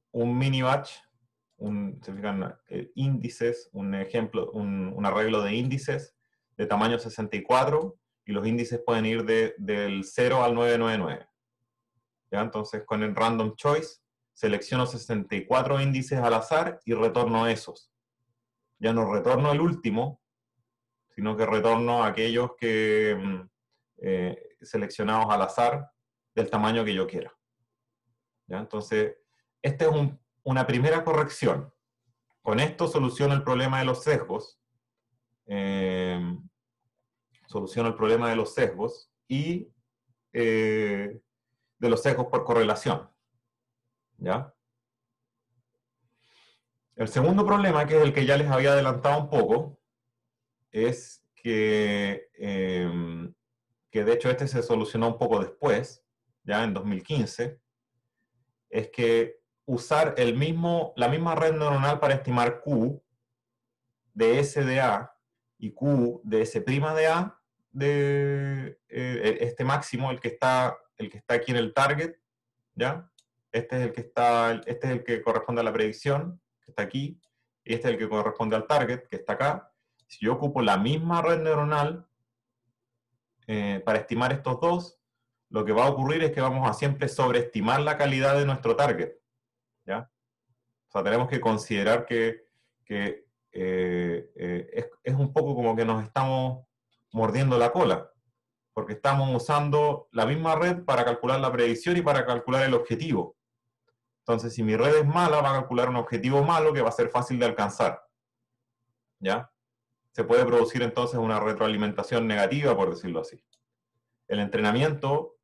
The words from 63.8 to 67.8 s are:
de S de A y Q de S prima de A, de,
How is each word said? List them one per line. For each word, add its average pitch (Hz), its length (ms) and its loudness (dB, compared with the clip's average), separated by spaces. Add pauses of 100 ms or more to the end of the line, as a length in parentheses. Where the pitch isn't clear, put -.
de 113 260 4
S 143 240 0
de 127 180 0
A 113 320 0 (440)
y 110 140 -8
Q 123 520 0
de 107 180 0
S 113 200 -2
prima 143 320 0
de 156 140 4
A, 175 320 0 (320)
de, 143 1160 -2